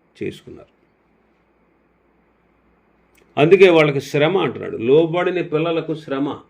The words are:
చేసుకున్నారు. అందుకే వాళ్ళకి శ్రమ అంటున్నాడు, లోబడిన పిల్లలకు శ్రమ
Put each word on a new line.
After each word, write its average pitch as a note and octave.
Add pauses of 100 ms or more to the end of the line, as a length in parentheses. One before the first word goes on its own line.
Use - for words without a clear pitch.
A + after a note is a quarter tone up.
(220)
చేసుకున్నారు. - (2750)
అందుకే F3+
వాళ్ళకి D3
శ్రమ D3+
అంటున్నాడు, G#2
లోబడిన E3
పిల్లలకు D#3+
శ్రమ C#3 (220)